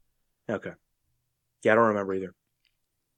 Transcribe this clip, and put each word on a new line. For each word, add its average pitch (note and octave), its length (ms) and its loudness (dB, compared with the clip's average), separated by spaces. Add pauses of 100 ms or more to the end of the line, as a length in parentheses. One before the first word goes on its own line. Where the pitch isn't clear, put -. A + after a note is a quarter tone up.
(480)
Okay. G2 240 -6 (880)
Yeah, A2 100 4
I - 20 6
don't A2+ 140 4
remember G2+ 260 -2
either. F#2+ 200 -8 (840)